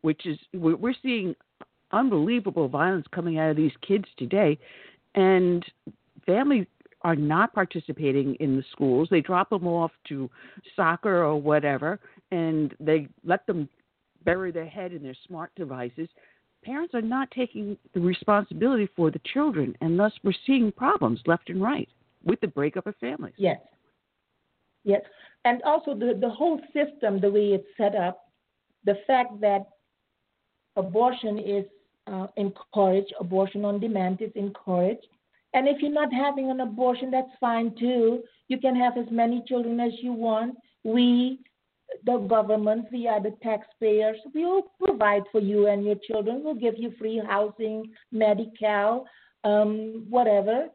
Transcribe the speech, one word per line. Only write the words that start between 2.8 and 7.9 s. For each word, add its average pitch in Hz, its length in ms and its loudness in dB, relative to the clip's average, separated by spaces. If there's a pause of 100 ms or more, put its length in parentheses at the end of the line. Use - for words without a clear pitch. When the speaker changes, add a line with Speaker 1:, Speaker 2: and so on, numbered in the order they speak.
Speaker 1:
coming 170 320 -4
out 156 100 2
of 151 80 0
these 156 200 0
kids 196 280 -2 (120)
today, 160 420 0 (560)
and 185 500 4 (600)
families 240 400 2 (340)
are 165 140 2
not 156 380 2
participating 147 800 -2